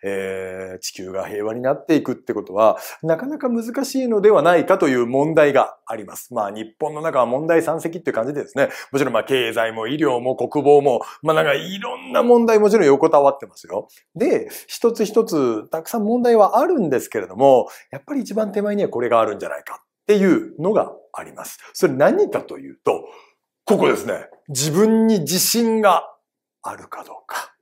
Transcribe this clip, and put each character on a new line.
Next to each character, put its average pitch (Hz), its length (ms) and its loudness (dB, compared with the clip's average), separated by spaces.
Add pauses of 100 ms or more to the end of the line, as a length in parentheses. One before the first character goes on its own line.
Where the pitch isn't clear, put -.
え 95 720 -8
ー、 - 20 -16
地 - 140 -12
球 92 180 -14
が 92 160 -6
平 104 180 -6
和 110 100 -6
に 123 60 -8
な 131 120 -2
っ 139 120 -6
て 160 120 2
い - 80 0
く 127 80 -4
っ - 40 -4
て - 180 -8
こ 104 100 -6
と 95 100 -14
は、 107 240 4 (240)
な 160 140 0
か 240 100 -10
な 294 120 -8
か 269 100 -4
難 233 360 -4
し - 120 -10
い 262 100 -2
の 220 140 0
で 208 100 6
は 175 120 4
な 175 140 4
い 165 80 2
か 185 140 2
と 170 80 2
い 135 80 2
う 120 120 2
問 139 280 -2
題 147 180 4
が 120 240 2 (100)
あ 117 100 -10
り 104 80 -12
ま - 100 -18
す。 - 180 -16
ま 110 140 -4
あ、 101 60 -6
日 110 140 -10 (120)
本 151 160 -6
の 151 80 -10
中 156 160 -2
は 120 80 4
問 139 220 -4
題 165 120 4
山 160 200 -4
積 170 180 -8
っ - 20 -10
て 139 100 -4
い - 20 -6
う - 20 -6
感 117 140 -2
じ 151 40 -8
で 143 100 -6
で - 40 -8
す - 100 -12
ね、 139 120 2 (240)
も 135 80 -2
ち 143 40 2
ろ 127 60 -2
ん 117 40 -8
ま 110 60 2
あ、 107 40 -6
経 123 280 0
済 113 200 -2
も 113 160 -6
医 143 80 -6
療 135 240 0
も 127 160 -4
国 131 280 -4
防 143 180 8
も、 123 180 2 (220)
ま 156 100 0
あ、 - 20 2
な 160 80 2
ん - 20 2
か 143 100 2
い 190 260 -8
ろ 240 160 -10
ん - 160 -14
な 247 100 2
問 240 240 6
題 220 140 4
も 208 100 4
ち 220 80 4
ろ 185 60 6
ん - 20 6
横 139 240 6
た 151 100 6
わ 139 120 4
っ - 60 -10
て - 80 -16
ま - 100 -20
す - 100 -20
よ。 - 220 -8 (260)
で、 214 360 -2 (180)
一 - 240 -2
つ 220 120 -2
一 226 200 0
つ 123 460 -2
た 160 120 -6
く - 60 -16
さ 233 100 -4
ん 208 60 -2
問 240 180 0
題 240 140 4
は 208 220 4
あ 285 60 2
る 349 140 0
ん 165 120 0
で 123 100 0
す - 100 -14
け 117 80 -6
れ 98 80 -6
ど - 80 -16
も、 127 320 6 (240)
や 135 80 -14
っ - 80 -16
ぱ 294 80 -10
り 269 60 -4
一 196 140 -10
番 214 180 -4
手 202 100 -2
前 208 140 -4
に 196 80 0
は - 40 -4
こ 117 120 -6
れ 120 80 -2
が 117 120 4
あ 110 60 2
る 104 80 -6
ん 95 60 -12
じ 87 60 -8
ゃ - 20 -8
な - 100 -10
い - 60 -16
か - 100 -14
っ - 120 -20 (200)
て 208 100 4
い 196 80 4
う 147 360 0
の 185 120 0
が - 200 0 (200)
あ - 100 -12
り - 100 -18
ま - 120 -18
す。 - 140 -16 (160)
そ - 120 0
れ 143 60 2
何 208 380 2
か - 100 -4
と - 180 -14
い 135 140 -18
う - 100 -20
と、 - 220 -2 (600)
こ 196 140 2
こ 151 100 2
で 117 80 0
す 107 100 -8
ね。 95 220 -8 (200)
自 143 240 -4
分 220 340 4
に 220 140 2
自 156 180 -2
信 220 420 0
が 180 300 2 (520)
あ 101 120 -12
る 95 140 -20
か - 160 -16
ど - 80 -20
う - 120 -18
か。 - 380 -12